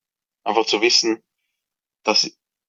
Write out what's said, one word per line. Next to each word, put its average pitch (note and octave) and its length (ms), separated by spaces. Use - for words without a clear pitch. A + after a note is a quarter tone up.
einfach A2 220
zu G#2 160
wissen, A2+ 400
dass G#2+ 340